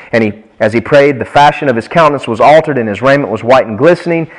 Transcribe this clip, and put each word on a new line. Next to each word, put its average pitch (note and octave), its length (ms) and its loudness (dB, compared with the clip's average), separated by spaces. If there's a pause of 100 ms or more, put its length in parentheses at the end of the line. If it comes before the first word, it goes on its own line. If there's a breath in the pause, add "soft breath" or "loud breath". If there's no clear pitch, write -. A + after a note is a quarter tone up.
(120)
And A2+ 100 0
he, G#2 100 -2 (280)
as G#2+ 120 0
he A#2 80 0
prayed, C#3+ 380 2
the G#2+ 60 -8
fashion D3 440 0
of B2 60 0
his A2+ 140 -6
countenance D3 400 0
was A2+ 120 -6
altered, D3 380 2
and A2 100 -4
his G2+ 140 -6
raiment C3+ 300 0
was G#2+ 100 -8
white A#2+ 240 2
and A2 100 -8
glistening. E3 640 0